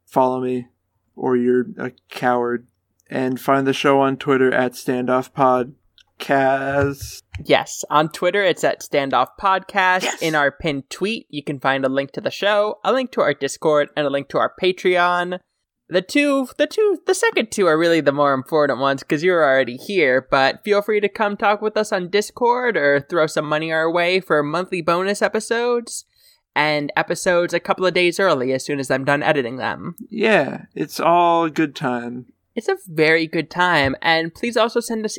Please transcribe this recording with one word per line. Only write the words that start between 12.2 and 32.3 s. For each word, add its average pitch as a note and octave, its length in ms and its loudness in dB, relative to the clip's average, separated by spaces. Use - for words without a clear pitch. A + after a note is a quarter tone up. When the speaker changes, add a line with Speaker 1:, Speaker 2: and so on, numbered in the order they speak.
Speaker 2:
the - 100 -4
show, G#3 520 0
a G3 100 0
link C4 200 -2
to A3 80 0
our C#3+ 120 2
Discord, D3 640 0
and D3+ 100 -2
a C#3 40 0
link C#3 200 -4
to - 80 -4
our A#2+ 240 0
Patreon. F3+ 760 0
The F#3 160 0
two, C#4 440 0
the D4+ 100 0
two, G4+ 400 0
the F#4 80 2
second A4 360 -2
two G3+ 140 0
are D#3 120 4
really E3+ 240 4
the C#3+ 100 2
more C#3+ 220 2
important C3+ 460 0
ones C3+ 220 0
'cause D#3 220 -2
you're F3 200 4
already C3 320 2
here, C3+ 540 0
but C#3 340 2
feel G3+ 200 2
free G#3 160 0
to G3+ 100 -2
come G#3 260 -2
talk G#3 280 0
with G#3+ 120 -2
us G#3+ 160 -2
on F3+ 180 -4
Discord A#3+ 680 0
or C#3+ 220 4
throw D#3+ 260 0
some D#3 200 -2
money D#3 260 -2
our D#3+ 200 0
way F3 280 2
for D3+ 240 2
monthly F3 400 -4
bonus F#3 400 0
episodes A#3+ 840 -2
and D3 400 0
episodes F3 600 0
a E3 40 0
couple F#3+ 280 -2
of E3+ 80 0
days F3 240 0
early C3+ 340 2
as C3 100 -2
soon D3 160 -6
as C3+ 120 -4
I'm C3+ 140 0
done C#3+ 180 0
editing C3 340 0
them. G#2+ 380 -6
Speaker 1:
Yeah, G3 560 0
it's - 240 -8
all E3+ 460 4
a D#3+ 40 0
good D3 260 0
time. B2 520 -6